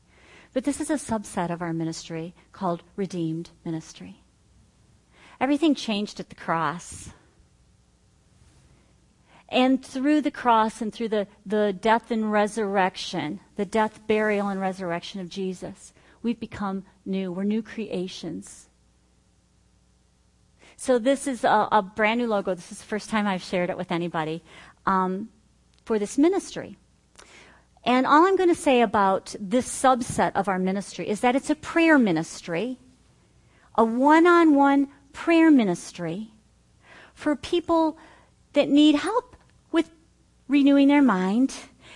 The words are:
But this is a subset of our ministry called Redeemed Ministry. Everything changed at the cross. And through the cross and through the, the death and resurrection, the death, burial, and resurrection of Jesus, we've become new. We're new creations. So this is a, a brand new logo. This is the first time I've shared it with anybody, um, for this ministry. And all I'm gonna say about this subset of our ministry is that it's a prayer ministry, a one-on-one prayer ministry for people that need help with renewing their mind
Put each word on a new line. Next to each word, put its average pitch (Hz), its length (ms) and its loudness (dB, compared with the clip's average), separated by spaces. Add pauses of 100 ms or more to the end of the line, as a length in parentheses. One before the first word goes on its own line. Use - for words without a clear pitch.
(520)
But 254 120 -4
this 277 160 -4
is 311 100 -6
a 320 40 0
subset 208 560 -6
of 175 100 -6
our 170 120 -6
ministry 165 640 -8 (180)
called 170 300 -4 (120)
Redeemed 170 560 -6 (140)
Ministry. 175 580 -12 (1160)
Everything 285 340 2
changed 208 460 -6
at 175 80 -12
the - 60 -20
cross. 165 760 -6 (2500)
And 262 320 2
through 294 380 0
the 285 100 -4
cross 226 520 0
and 214 100 -8
through 233 160 -8
the, 202 180 -2 (200)
the 208 260 0
death 220 380 0
and 220 200 -2
resurrection, 196 1120 -2 (160)
the 208 80 -4
death, 220 420 -4
burial, 214 420 0
and 190 120 -6
resurrection 185 600 -6
of 175 80 -12
Jesus, 185 640 -10 (280)
we've 233 160 -4
become 196 460 -8 (220)
new. 190 260 -6
We're 190 120 -6
new 214 180 -2
creations. 185 1080 -12 (2000)
So 247 220 0
this 269 280 0
is 262 180 -8
a, 208 280 2
a 214 80 4
brand 214 400 -2
new 247 60 -2
logo. 202 280 -2
This 175 160 -16
is 208 80 -18
the - 60 -20
first - 240 -8
time 208 180 -2
I've 185 160 -2
shared 180 280 -4
it - 80 -6
with 180 120 -8
anybody, 170 520 -4 (420)
um, 190 460 -2 (560)
for 220 120 -2
this 202 200 -4
ministry. 294 580 0 (1080)
And 254 220 2
all 311 200 6
I'm 392 100 2
gonna 349 180 4
say 254 280 2
about 196 580 0
this 214 260 -2
subset 247 680 0
of 196 140 -2
our 185 100 -2
ministry 190 500 -4
is 202 120 -4
that 247 140 2
it's 269 140 -2
a 302 60 2
prayer 320 440 2
ministry, 185 800 -2 (960)
a 226 80 6
one-on-one 285 1040 6 (260)
prayer 330 360 4
ministry 190 840 0 (840)
for 302 200 -2
people 320 640 0 (560)
that 285 160 2
need 294 280 6
help 370 400 -4 (340)
with 320 200 0 (560)
renewing 277 420 4
their 285 140 6
mind 208 520 2 (420)